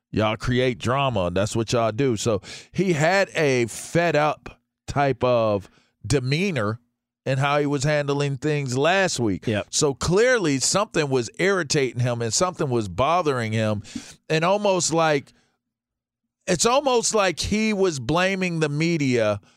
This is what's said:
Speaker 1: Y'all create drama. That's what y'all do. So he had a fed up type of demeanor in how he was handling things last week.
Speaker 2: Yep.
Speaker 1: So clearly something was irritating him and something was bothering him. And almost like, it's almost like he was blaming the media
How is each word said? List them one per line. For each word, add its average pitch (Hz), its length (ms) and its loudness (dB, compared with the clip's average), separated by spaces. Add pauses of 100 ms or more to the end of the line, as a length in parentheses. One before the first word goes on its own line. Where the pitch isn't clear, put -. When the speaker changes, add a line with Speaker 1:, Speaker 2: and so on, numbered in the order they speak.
(120)
Speaker 1:
Y'all 107 260 0
create 123 420 0
drama. 123 520 0
That's 95 240 0
what 113 180 -2
y'all 117 180 2
do. 120 240 0
So 104 260 0 (300)
he 180 220 0
had 180 420 2
a 135 300 2
fed 165 500 -2
up 147 460 -2 (260)
type 139 360 0
of 113 460 2 (360)
demeanor 131 760 -2 (460)
in 131 120 0
how 143 220 2
he 147 60 2
was 143 180 -2
handling 143 540 0
things 143 400 -2
last 175 420 2
week. 104 280 -2
Speaker 2:
Yep. 104 220 -2
Speaker 1:
So 147 240 0
clearly 185 680 2
something 180 500 0
was 131 280 0
irritating 156 640 0
him 120 220 -2
and 113 120 -2
something 180 360 -2
was 117 180 0
bothering 127 640 0
him. 107 320 -2 (460)
And 156 160 0
almost 190 480 0
like, 160 400 0 (1120)
it's 180 180 0
almost 247 480 2
like 190 280 0
he 214 320 0
was 190 260 0
blaming 175 600 0
the 156 80 0
media 139 720 0 (140)